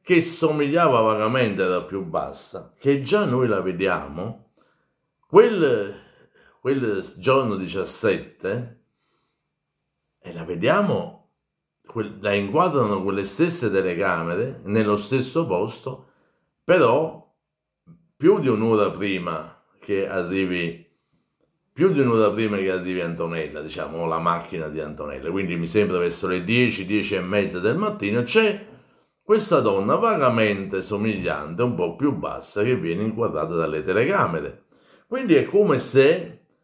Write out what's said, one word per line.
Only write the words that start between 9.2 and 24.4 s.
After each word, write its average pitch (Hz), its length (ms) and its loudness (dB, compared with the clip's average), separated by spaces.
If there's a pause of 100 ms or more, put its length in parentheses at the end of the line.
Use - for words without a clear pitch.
e 87 140 -16
la 85 100 -12
vediamo, 104 880 -2 (540)
quel, 101 340 -8
la 101 140 0
inquadrano 107 680 0
quelle 98 240 -2
stesse 151 460 -2
telecamere 92 920 -2
nello 104 340 0
stesso 131 480 -2
posto, 110 680 -6 (520)
però 160 720 2 (840)
più 202 220 4
di 139 100 0
un'ora 110 400 2
prima 87 720 -6 (160)
che 98 260 -2
arrivi, 90 800 -2 (840)
più 175 220 2
di 143 80 2
un'ora 113 300 4
prima 104 260 0
che 95 140 0
arrivi 90 280 -2
Antonella, 82 640 -6
diciamo, 80 440 -8
la 82 140 -2
macchina 85 480 -4